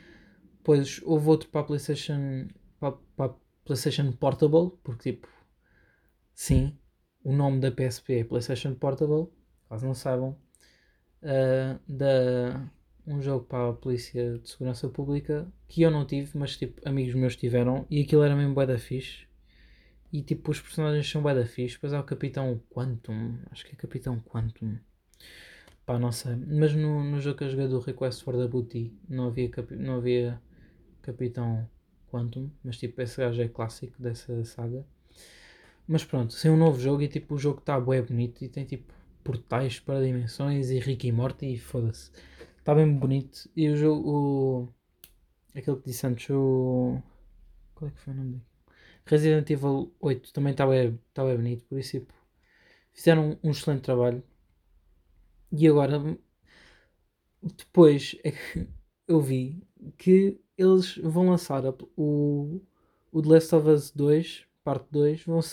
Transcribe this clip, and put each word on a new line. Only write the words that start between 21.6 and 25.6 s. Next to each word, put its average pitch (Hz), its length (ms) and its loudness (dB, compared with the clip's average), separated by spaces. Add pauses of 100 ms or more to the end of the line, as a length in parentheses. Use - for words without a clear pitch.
depois 143 180 -6
há 143 60 -2
o 139 40 -4
Capitão 135 560 -4 (120)
Quantum, 120 640 -6 (140)
acho - 140 -18
que - 80 -20
é - 20 -18
Capitão 123 440 -8
Quantum, 113 580 -6 (1080)